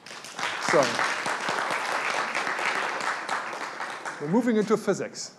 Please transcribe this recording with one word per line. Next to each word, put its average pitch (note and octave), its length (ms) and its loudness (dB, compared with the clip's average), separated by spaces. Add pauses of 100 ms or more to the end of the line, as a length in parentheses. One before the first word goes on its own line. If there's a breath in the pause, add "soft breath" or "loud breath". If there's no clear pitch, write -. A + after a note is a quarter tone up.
(720)
So, E3+ 80 8 (3500)
we're D3 60 -2
moving A#3 260 6
into G#3+ 200 4
physics. - 640 -2